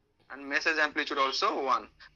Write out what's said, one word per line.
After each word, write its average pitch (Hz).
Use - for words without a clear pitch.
and 139
message 156
amplitude 151
also 139
one. 117